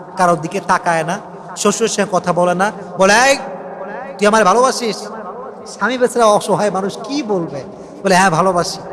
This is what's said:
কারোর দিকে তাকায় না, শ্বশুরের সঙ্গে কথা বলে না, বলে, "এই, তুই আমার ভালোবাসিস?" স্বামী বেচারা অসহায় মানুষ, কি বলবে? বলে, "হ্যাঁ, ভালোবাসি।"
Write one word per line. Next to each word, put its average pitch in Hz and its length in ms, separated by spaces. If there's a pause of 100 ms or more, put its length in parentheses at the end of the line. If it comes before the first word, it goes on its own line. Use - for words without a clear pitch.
(180)
কারোর 175 240
দিকে 180 260
তাকায় 170 360
না, 180 160 (380)
শ্বশুরের 214 300
সঙ্গে 202 240
কথা 175 220
বলে 175 220
না, 202 160 (260)
বলে, 190 160
"এই, 269 220 (840)
তুই 202 80
আমার 220 160
ভালোবাসিস?" 233 520 (720)
স্বামী 240 300
বেচারা 233 280
অসহায় 202 460
মানুষ, 190 320
কি 285 200
বলবে? 165 400 (400)
বলে, 190 120
"হ্যাঁ, 190 140
ভালোবাসি।" 175 500 (140)